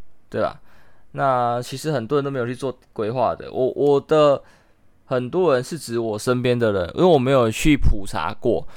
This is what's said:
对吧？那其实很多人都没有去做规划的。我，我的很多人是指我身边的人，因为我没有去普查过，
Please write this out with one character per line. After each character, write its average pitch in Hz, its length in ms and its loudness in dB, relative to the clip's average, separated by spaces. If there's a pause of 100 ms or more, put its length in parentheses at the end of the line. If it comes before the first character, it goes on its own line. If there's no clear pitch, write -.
(280)
对 107 140 -4
吧？ - 180 -4 (520)
那 123 500 -2
其 127 140 -12
实 151 160 -6
很 120 140 -4
多 147 120 0
人 139 60 -2
都 139 60 -6
没 135 100 -4
有 117 60 -4
去 127 80 -6
做 123 220 -8 (160)
规 107 180 -4
划 113 260 0
的。 - 160 -14
我， 127 240 0
我 143 240 2
的 147 420 4 (600)
很 123 260 -4
多 165 240 2
人 127 80 2
是 151 160 -10
指 117 180 -8
我 113 220 -4
身 123 240 0
边 123 160 2
的 113 140 2
人， 90 220 -2
因 - 80 -2
为 175 40 6
我 175 100 6
没 127 140 2
有 127 180 4
去 139 280 2
普 101 280 4
查 90 360 -4
过， 110 260 0 (100)